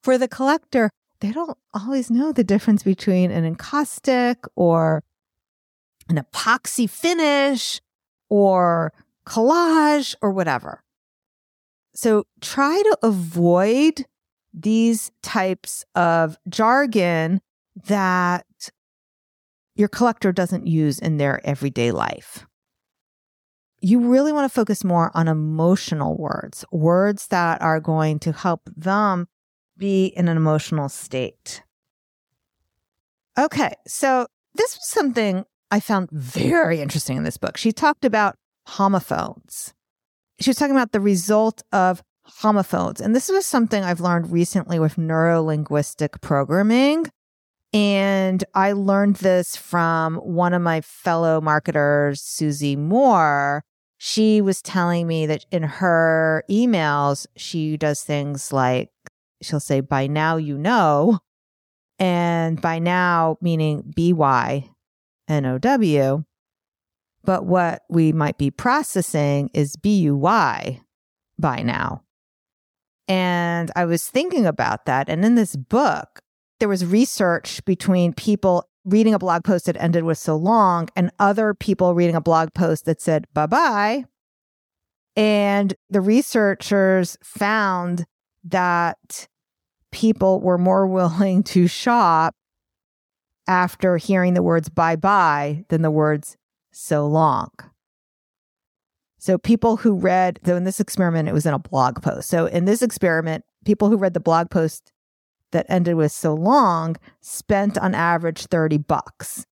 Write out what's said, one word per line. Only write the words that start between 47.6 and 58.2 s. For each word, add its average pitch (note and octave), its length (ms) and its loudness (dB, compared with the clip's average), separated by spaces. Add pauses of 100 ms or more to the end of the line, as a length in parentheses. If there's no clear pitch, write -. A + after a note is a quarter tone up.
And G3 720 0 (100)
I G3 200 2
learned G3+ 440 2
this F#3 380 0
from E3 600 -2
one F3 360 -2
of F3+ 80 0
my E3 200 0
fellow E3 600 -2
marketers, D3 800 0
Susie D3 540 -4
Moore. D3+ 880 2 (340)
She G#3+ 440 2
was G3 200 -2
telling F3 460 -2
me D#3+ 200 -2
that D3+ 260 -4
in E3+ 100 -2
her D#3+ 880 0
emails, D#3 840 0
she D#3 400 -6
does D3+ 260 -2
things C#3+ 500 -6